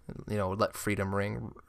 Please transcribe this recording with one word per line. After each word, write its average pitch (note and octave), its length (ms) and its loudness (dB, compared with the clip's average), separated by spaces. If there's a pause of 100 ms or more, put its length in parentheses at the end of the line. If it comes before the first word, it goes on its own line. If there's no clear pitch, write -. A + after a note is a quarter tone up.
(280)
You G#2+ 80 0
know, F#2+ 140 2
let G#2 260 2
freedom G2 380 0
ring. G#2 400 -2 (140)